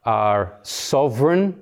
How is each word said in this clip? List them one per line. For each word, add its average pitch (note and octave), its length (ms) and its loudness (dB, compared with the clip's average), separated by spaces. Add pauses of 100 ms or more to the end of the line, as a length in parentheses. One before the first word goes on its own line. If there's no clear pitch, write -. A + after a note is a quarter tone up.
are G#2 560 0
sovereign D3+ 1000 0